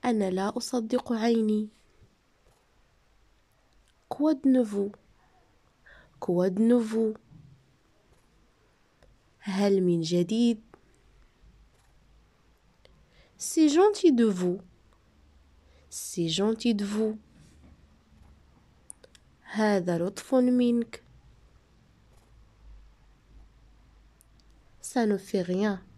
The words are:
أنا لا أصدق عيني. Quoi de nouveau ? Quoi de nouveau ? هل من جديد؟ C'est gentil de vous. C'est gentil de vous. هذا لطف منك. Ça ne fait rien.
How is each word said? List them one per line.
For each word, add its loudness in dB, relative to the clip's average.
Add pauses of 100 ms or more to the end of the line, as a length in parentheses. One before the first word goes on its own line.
أنا 0
لا -4
أصدق -4
عيني. 0 (2500)
Quoi 0
de 0
nouveau ? 0 (1300)
Quoi 0
de -4
nouveau ? 2 (2250)
هل 0
من 2
جديد؟ 0 (2750)
C'est 2
gentil 4
de 4
vous. 0 (1300)
C'est -6
gentil 0
de -4
vous. -4 (2250)
هذا 0
لطف -6
منك. 2 (3750)
Ça -2
ne 2
fait -4
rien. -2 (160)